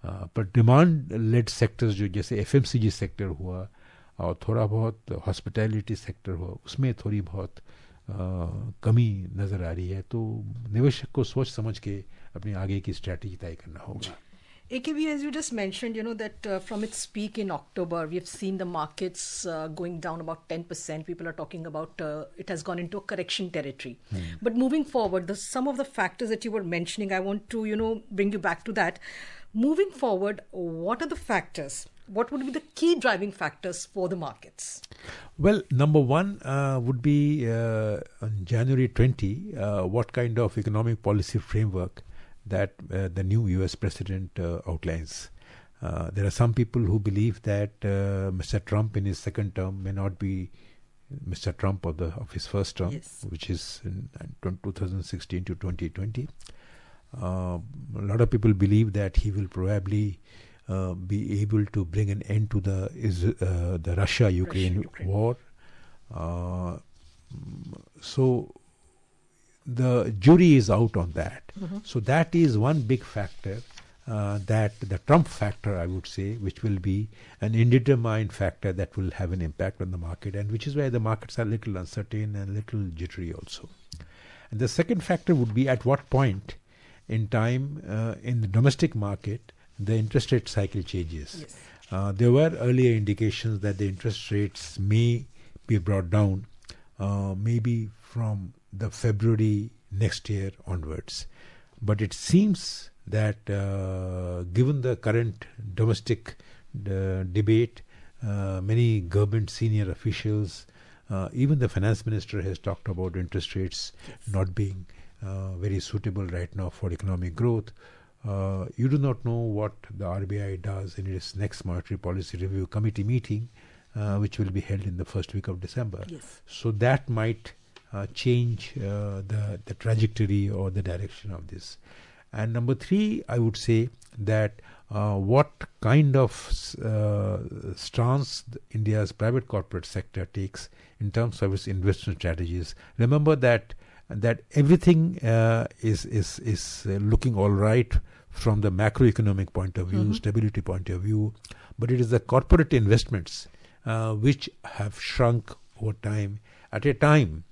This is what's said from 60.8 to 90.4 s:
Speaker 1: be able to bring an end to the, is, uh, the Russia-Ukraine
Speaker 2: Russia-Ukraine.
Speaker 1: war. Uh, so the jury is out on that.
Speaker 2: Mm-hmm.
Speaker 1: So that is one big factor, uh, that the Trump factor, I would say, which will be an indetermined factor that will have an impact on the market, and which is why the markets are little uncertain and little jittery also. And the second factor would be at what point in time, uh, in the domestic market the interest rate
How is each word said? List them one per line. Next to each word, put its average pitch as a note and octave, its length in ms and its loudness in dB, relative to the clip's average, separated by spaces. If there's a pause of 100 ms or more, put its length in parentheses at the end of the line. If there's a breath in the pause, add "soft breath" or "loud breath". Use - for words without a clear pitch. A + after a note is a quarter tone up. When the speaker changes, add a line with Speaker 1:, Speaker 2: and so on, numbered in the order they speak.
Speaker 1:
be G2+ 480 -2
able G#2+ 240 2
to G2+ 180 -2
bring G2+ 260 0
an G#2 120 -2
end G#2+ 280 0
to G#2 100 2
the, F#2+ 360 -2
is, F#2 280 0
uh, F2+ 560 0
the E2+ 160 -2
Russia-Ukraine F#2+ 800 2
Speaker 2:
Russia-Ukraine. - 300 -6
Speaker 1:
war. A2 280 0 (760 soft breath)
Uh, F2 640 -4 (1200)
so C3 520 2 (1120)
the B2 540 2
jury D#3+ 380 10
is G#2 140 6
out A2 260 4
on E2+ 160 -2
that. - 320 -6 (160)
Speaker 2:
Mm-hmm. F#3+ 240 -8
Speaker 1:
So - 160 -4
that D#3 340 2
is D3+ 240 6
one C#3 220 4
big B2 240 0
factor, G#2 580 -6 (460 loud breath)
uh, G#2 380 -2
that G#2+ 340 2
the G2 180 -4
Trump D#3 300 6
factor, G#2 500 -4
I E2+ 80 -4
would F#2 220 -6
say, G2 260 -6
which G2+ 300 -6
will G2+ 160 0
be G2+ 280 0 (320 loud breath)
an A2 140 0
indetermined A#2 800 4
factor F#2+ 400 -2
that F2+ 240 -4
will F#2 160 -2
have F#2 180 -4
an F#2 100 -2
impact F2 400 -4
on F#2 120 -4
the F2+ 60 -6
market, E2+ 360 -8
and G#2 160 -4
which A2+ 160 -4
is C#3+ 80 -4
why C#3+ 140 0
the A#2+ 100 0
markets A2 400 -2
are A#2 60 0
little G#2+ 320 -2
uncertain G#2 580 -6
and G2 200 -4
little G#2+ 280 -4 (120)
jittery E2+ 380 -6
also. - 360 -12 (800 loud breath)
And A2 80 -6
the A#2+ 80 2
second E3+ 380 2
factor F3 280 2
would A#2+ 220 4
be C3 140 4
at B2+ 160 2
what C3+ 260 2
point B2+ 460 2 (500 soft breath)
in A2 220 0
time, B2+ 580 0
uh, A2 360 -2
in A#2+ 180 0
the G#2+ 60 0
domestic A#2+ 480 4
market G#2 580 -4 (260 soft breath)
the G#2+ 160 0
interest A2 380 2
rate B2 160 2